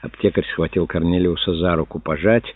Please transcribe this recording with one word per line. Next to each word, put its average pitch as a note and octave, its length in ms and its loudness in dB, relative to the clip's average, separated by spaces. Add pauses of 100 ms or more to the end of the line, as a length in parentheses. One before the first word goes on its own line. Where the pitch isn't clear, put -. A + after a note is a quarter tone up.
Аптекарь - 500 -2
схватил E2+ 340 0
Корнелиуса F2 680 0
за E2+ 200 0
руку D#2+ 240 -4
пожать, F#2+ 440 2 (120)